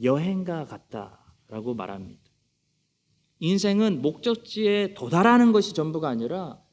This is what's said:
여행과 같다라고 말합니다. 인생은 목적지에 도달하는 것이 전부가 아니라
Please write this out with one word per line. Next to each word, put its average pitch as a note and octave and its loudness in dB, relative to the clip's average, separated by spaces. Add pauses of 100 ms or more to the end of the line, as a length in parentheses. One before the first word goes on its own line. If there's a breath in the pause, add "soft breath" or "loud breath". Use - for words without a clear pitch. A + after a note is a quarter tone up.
여행과 E3 -2
같다라고 G#2+ -12
말합니다. F#2+ -12 (1160)
인생은 G3 0
목적지에 G#3 -2
도달하는 A3+ 4
것이 G#3 2
전부가 D#3 -4
아니라 C3 -6 (100)